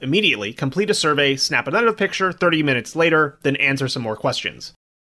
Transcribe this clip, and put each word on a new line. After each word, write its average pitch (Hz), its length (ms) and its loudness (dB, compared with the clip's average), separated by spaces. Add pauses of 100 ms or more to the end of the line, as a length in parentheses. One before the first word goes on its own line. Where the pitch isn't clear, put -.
immediately, 131 500 0
complete 180 380 -2
a - 20 0
survey, 143 440 2
snap 131 300 -2
another 220 260 2
picture 190 380 -2
thirty 165 300 2
minutes 131 340 -2
later, 156 460 2
then 139 140 0
answer 139 320 0
some 127 160 -6
more 110 120 -4
questions. - 580 -6 (280)